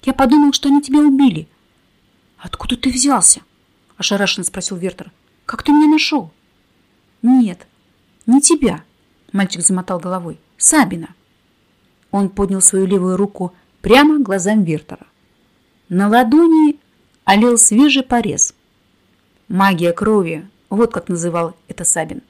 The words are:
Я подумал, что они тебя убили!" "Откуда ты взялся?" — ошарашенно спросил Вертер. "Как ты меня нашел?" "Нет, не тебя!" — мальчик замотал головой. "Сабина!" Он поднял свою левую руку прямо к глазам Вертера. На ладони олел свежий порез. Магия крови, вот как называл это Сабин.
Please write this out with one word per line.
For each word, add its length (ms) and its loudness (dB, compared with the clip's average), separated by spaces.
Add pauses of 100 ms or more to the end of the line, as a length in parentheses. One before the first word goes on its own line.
Я 120 -4
подумал, 400 2
что 160 -2
они 100 4
тебя 200 0
убили!" 460 2 (920)
"Откуда 400 -10
ты 100 -2
взялся?" — 540 0 (560)
ошарашенно 480 -4
спросил 320 -10
Вертер. 340 -10 (320)
"Как 180 -12
ты 100 0
меня 160 6
нашел?" 420 0 (920)
"Нет, 460 2 (580)
не 160 4
тебя!" — 420 0 (500)
мальчик 280 -4
замотал 400 -4
головой. 380 -10 (180)
"Сабина!" 520 -2 (1040)
Он 180 -2
поднял 320 -4
свою 240 0
левую 320 -2
руку 340 -6 (300)
прямо 340 4
к 60 0
глазам 420 0
Вертера. 420 -8 (840)
На 180 0
ладони 680 4 (480)
олел 320 4
свежий 460 2
порез. 500 -4 (960)
Магия 420 0
крови, 560 -2 (200)
вот 240 0
как 160 -10
называл 480 -4 (100)
это 160 -14
Сабин. 480 -4